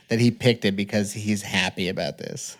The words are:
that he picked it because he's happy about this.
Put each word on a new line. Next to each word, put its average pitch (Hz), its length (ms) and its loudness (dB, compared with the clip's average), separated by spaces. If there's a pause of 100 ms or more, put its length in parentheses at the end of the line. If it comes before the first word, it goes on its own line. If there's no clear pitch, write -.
that 113 100 0
he 120 120 6
picked 117 340 2
it 98 100 2
because 101 380 -2
he's 104 300 -2
happy 92 460 -2
about 87 280 -4
this. - 440 -10